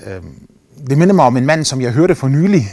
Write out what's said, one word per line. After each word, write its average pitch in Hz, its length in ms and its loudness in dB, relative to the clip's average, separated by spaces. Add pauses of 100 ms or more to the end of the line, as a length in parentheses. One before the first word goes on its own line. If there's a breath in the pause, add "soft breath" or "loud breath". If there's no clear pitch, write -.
Øhm, 90 420 -18 (420)
det 139 80 0
minder 175 160 4
mig 165 120 4
om 123 120 2
en 127 80 0
mand, 156 200 0
som 131 160 -6
jeg 120 100 -2
hørte 160 240 2
for 135 120 -6
nylig, 151 460 0